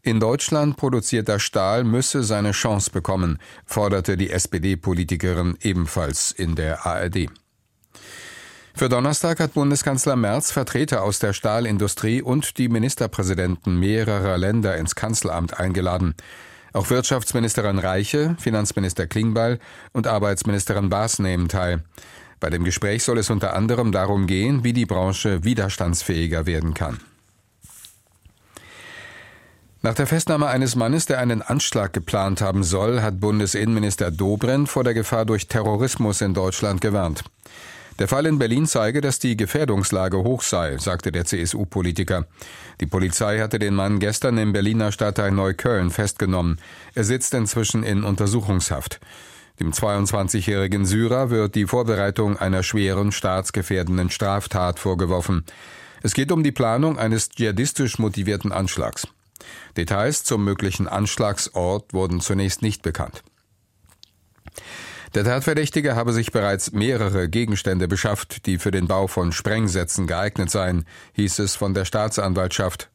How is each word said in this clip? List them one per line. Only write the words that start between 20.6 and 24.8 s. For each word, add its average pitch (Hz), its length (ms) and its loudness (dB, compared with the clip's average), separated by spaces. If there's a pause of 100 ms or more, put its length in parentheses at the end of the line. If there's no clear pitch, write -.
Baas 104 300 0
nehmen 90 300 0
teil. 90 340 0 (560)
Bei 82 100 -2
dem 87 140 0
Gespräch 101 400 0
soll 120 160 2
es 104 100 0
unter 98 240 0
anderem 113 380 2
darum 98 340 2
gehen, 110 380 2
wie 120 100 2
die 120 140 2